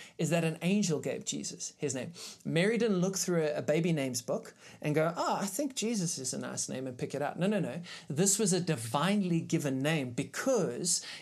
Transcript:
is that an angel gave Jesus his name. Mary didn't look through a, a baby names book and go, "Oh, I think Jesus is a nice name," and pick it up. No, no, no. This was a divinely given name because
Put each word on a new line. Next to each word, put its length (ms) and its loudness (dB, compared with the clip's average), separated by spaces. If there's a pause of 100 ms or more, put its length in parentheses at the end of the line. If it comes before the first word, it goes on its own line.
(180)
is 140 2
that 120 4
an 180 0
angel 380 2
gave 240 -4
Jesus 540 -6
his 180 -2
name. 160 -6 (320)
Mary 340 4
didn't 220 4
look 180 2
through 280 2
a, 100 0
a 60 -2
baby 320 2
names 280 -2
book 320 -4 (280)
and 120 0
go, 220 2
"Oh, 240 0
I 60 0
think 300 -4
Jesus 440 -2
is 140 -6
a 40 -4
nice 300 -6
name," 200 -4
and 100 -10
pick 180 -6
it 60 -2
up. 160 -4
No, 100 2
no, 120 2
no. 220 -4 (280)
This 280 4
was 140 4
a 80 4
divinely 800 2
given 420 0
name 300 2
because 920 0 (200)